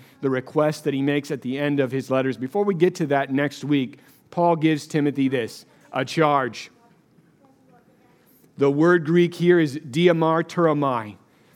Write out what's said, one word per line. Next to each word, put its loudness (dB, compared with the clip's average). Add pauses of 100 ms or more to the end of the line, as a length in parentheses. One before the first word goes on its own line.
(200)
the -2
requests -2
that -2
he -2
makes -2
at -8
the -6
end 0
of -2
his -6
letters, -2
before -4
we 0
get 2
to -4
that 0
next -4
week, -2 (320)
Paul 2
gives 0
Timothy 0
this, -6 (260)
a -4
charge. 0 (1900)
The 4
word 4
Greek 2
here 4
is 0
diamarturamai, 0 (400)